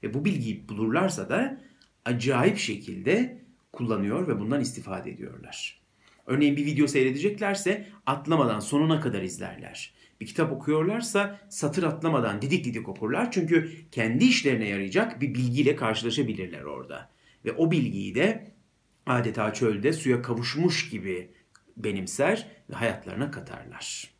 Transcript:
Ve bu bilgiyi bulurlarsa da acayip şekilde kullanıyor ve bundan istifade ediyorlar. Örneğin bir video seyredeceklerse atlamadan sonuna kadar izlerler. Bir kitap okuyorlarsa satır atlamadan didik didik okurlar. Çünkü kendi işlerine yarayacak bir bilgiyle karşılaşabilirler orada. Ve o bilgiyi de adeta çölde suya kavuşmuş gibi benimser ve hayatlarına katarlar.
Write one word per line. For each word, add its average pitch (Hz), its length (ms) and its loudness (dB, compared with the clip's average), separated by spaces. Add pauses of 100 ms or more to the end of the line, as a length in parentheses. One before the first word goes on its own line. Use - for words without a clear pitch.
Ve 107 120 -4
bu 147 100 0
bilgiyi 127 440 0
bulurlarsa 110 600 0
da 254 320 0 (440)
acayip 127 540 4
şekilde 117 840 -2 (300)
kullanıyor 113 560 -2
ve 107 120 0
bundan 120 200 0
istifade - 500 -6
ediyorlar. - 720 -14 (440)
Örneğin 143 300 4
bir 143 100 0
video 147 200 4
seyredeceklerse 143 1000 0 (180)
atlamadan 143 540 2
sonuna 151 400 2
kadar 101 220 -2
izlerler. - 720 -10 (260)
Bir 110 60 -10
kitap 160 260 0
okuyorlarsa 202 960 0
satır - 340 -2
atlamadan 127 600 0
didik 151 220 2
didik 113 240 -4
okurlar. 135 440 -2
Çünkü 165 400 2 (180)
kendi 117 340 2
işlerine 127 440 4
yarayacak 101 520 0
bir 139 140 -2
bilgiyle 127 420 2
karşılaşabilirler 107 880 -2
orada. 67 480 -10 (340)
Ve - 80 -2
o 165 180 4
bilgiyi 98 440 0
de 190 380 0 (540)
adeta 113 460 0
çölde 110 400 2
suya 127 300 2
kavuşmuş 139 680 0
gibi 92 400 -6 (460)
benimser 110 720 -2 (240)
ve - 40 -12
hayatlarına 110 560 -4
katarlar. - 880 -12